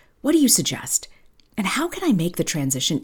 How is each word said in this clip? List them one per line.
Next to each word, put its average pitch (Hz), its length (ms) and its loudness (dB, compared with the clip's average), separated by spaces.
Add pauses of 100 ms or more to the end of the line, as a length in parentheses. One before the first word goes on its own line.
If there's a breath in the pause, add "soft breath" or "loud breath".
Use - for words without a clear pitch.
(220 loud breath)
What 294 120 2
do 339 40 6
you 277 120 4
suggest? - 580 -2 (500)
And 196 80 -2
how 269 220 0
can - 160 -10
I 330 80 2
make 175 240 0
the 165 80 0
transition 135 600 0